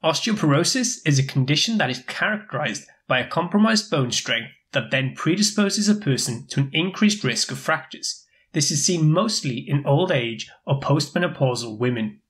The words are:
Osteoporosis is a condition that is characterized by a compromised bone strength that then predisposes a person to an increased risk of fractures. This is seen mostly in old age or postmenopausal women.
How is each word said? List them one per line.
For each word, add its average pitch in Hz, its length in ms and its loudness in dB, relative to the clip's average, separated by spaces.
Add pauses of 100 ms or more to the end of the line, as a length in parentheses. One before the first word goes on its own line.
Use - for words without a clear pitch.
Osteoporosis 170 1000 0
is 143 120 4
a 131 60 4
condition 143 540 0
that 151 120 2
is 127 160 -6
characterized 175 760 -4 (240)
by 127 120 2
a 120 100 -4
compromised 208 600 2
bone 131 220 2
strength 117 400 -2 (220)
that 117 180 -2
then 131 240 -2
predisposes 202 720 0
a 208 80 6
person 123 520 -2
to - 120 -4
an 135 140 2
increased 190 500 2
risk 120 260 0
of 131 100 -6
fractures. - 680 -6 (260)
This 151 200 0
is 147 140 -2
seen 160 240 4
mostly 165 480 0
in 143 280 -2
old 170 260 2
age 120 400 -2 (140)
or 135 160 0
postmenopausal 135 960 0
women. 113 420 -2 (100)